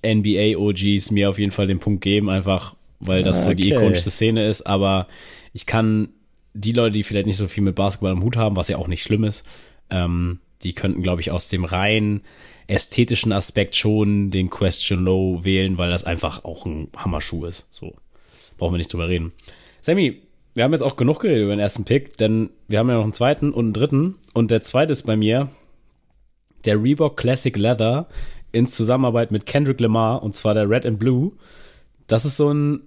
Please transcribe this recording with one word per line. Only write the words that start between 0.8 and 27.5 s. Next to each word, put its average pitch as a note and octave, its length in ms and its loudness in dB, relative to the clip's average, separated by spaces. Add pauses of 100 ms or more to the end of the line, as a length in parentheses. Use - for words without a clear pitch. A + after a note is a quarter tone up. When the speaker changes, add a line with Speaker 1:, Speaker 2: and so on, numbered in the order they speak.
Speaker 1:
mir G2+ 200 2
auf F#2+ 100 -4
jeden G2+ 100 0
Fall G2+ 160 -2
den F#2+ 140 0
Punkt G2+ 200 -2
geben, G2+ 300 0
einfach F#2+ 460 -2 (240)
weil F#2 240 0
das F2+ 180 2
so F2+ 120 2
die F#2+ 200 2
Speaker 2:
Okay. A#2+ 80 4
Speaker 1:
ikonischste F#2 300 2
Szene A2 340 0
ist, G#2+ 220 -2
aber G2 400 0 (440)
ich - 140 -12
kann A2 440 0 (440)
die G#2 160 -4
Leute, A#2 220 2
die G#2 100 0
vielleicht G2+ 240 -2
nicht G2 120 0
so G2+ 100 -2
viel G2+ 160 -2
mit F#2+ 100 0
Basketball G2 380 -2
am F#2 100 0
Hut A#2 140 -2
haben, G#2+ 180 0
was F2+ 140 -2
ja F#2 80 -2
auch E2 100 -6
nicht E2+ 160 -4
schlimm G#2+ 220 0
ist, G#2+ 200 -4 (460)
ähm, F2 480 -2 (240)
die F2 120 -6
könnten, F#2+ 280 -4
glaub F2+ 160 0
ich, E2 140 -4
aus F2 160 -4
dem F2+ 160 -2
rein G#2 560 0 (480)
ästhetischen A#2 640 0
Aspekt G2 420 -2
schon G#2 560 2
den F#2 180 0
Question F#2 560 -2
Low F#2 400 0
wählen, F#2+ 320 0
weil F2 140 -2
das F2 140 -2
einfach E2 400 -6
auch - 200 -12
ein D#2 220 -8 (100)
Hammerschuh E2+ 500 -6
ist. E2+ 260 -12
So, - 240 -16 (640)
brauchen F2 160 -2
wir F2 40 -2
nicht E2+ 140 -6
drüber E2+ 160 -4
reden. E2 240 -2 (480)
Sammy, F3 420 0 (320)
wir A2+ 80 0
haben C3+ 100 2
jetzt D#3+ 100 0
auch C#3 140 -2
genug C3 220 2
geredet D3 260 2
über G2+ 120 0
den G#2 40 0
ersten G#2 240 -2
Pick, - 320 0
denn A2 340 2 (180)
wir G#2+ 100 0
haben A#2 100 2
ja B2 60 2
noch A2+ 100 2
einen G#2+ 80 -2
zweiten C#3+ 400 2
und A#2+ 140 0
einen A2 60 0
dritten C#3+ 420 0 (200)
und A2+ 180 2
der A2 80 4
zweite D3 320 0
ist C3 100 -2
bei A2 140 0
mir A2+ 320 2 (1160)
der G#2+ 160 4
Reebok D3 360 2
Classic B2+ 400 0